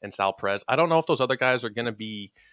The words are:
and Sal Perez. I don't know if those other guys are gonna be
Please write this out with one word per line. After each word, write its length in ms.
and 120
Sal 200
Perez. 340
I 80
don't 140
know 100
if 80
those 140
other 140
guys 280
are 60
gonna 220
be 400